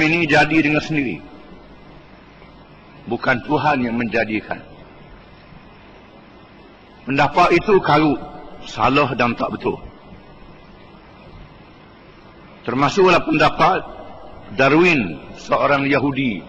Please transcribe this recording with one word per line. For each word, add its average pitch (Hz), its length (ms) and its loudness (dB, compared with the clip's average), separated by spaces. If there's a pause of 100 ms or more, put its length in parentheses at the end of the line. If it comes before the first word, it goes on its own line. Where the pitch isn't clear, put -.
ini 165 240 0
jadi 151 320 2
dengan 151 240 0
sendiri. 127 400 -6 (1800)
Bukan 120 400 -2
Tuhan 139 400 0
yang 113 80 -4
menjadikan. 110 640 -4 (2500)
Pendapat 143 560 2
itu 196 160 4
karut, 151 400 2 (480)
salah 127 480 0
dan 117 240 0
tak 107 160 -4
betul. - 240 -4 (3000)
Termasuklah 165 560 2
pendapat 160 640 0 (720)
Darwin, 135 560 4 (240)
seorang 139 480 0
Yahudi 131 640 -2